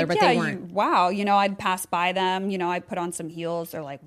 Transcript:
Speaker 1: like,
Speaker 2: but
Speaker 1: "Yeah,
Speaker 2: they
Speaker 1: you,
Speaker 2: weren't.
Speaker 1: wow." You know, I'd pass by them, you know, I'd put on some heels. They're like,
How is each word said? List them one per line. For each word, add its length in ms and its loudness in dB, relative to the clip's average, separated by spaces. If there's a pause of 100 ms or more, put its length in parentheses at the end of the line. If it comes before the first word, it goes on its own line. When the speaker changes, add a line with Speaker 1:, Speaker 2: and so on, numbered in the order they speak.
Speaker 1:
like, 20 0
Speaker 2:
but 80 2
Speaker 1:
"Yeah, 120 6
Speaker 2:
they 40 6
Speaker 1:
you, 80 2
Speaker 2:
weren't. 300 -4
Speaker 1:
wow." 400 2
You 160 -2
know, 100 4
I'd 220 2
pass 260 -2
by 280 0
them, 360 0
you 80 -2
know, 140 0
I'd 180 -4
put 80 -8
on 160 -4
some 160 -8
heels. 440 -6
They're 100 -8
like, 240 -12